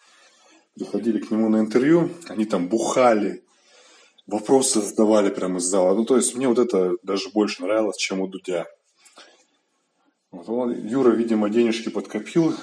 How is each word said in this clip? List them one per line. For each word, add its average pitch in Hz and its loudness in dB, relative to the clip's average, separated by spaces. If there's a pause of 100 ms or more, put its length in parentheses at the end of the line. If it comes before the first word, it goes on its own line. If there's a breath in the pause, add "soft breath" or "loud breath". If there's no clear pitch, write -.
(760 soft breath)
Приходили 104 -4
к - -8
нему 110 0
на 110 2
интервью, 143 2 (180)
они 107 -4
там 92 -2
бухали, 110 0 (840 soft breath)
вопросы 120 2
задавали 104 2
прямо 92 -4
из 85 -4
зала. 92 2
Ну, 113 0
то 127 2
есть 120 0
мне 131 0
вот 117 2
это 95 2 (100)
даже 95 -6
больше 104 -2
нравилось, 107 -2
чем 95 -4
у 95 -4
Дудя. 92 -8 (1600 soft breath)
Вот 90 -16
он, 120 -4
Юра, 123 4
видимо, 107 0
денежки 113 0
подкопил, 107 -2